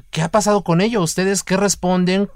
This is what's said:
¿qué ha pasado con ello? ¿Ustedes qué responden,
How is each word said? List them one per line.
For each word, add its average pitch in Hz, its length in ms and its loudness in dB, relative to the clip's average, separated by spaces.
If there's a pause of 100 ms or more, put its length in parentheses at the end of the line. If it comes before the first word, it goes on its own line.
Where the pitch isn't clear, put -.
¿qué - 120 -4
ha 165 100 -2
pasado 208 320 2
con 170 180 2
ello? 220 200 0
¿Ustedes 185 420 -2
qué 185 120 -2
responden, 190 800 0